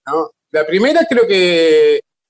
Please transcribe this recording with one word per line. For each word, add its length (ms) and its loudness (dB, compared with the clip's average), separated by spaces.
¿no? 240 -6
La 160 -4
primera 420 0
creo 200 0
que 720 2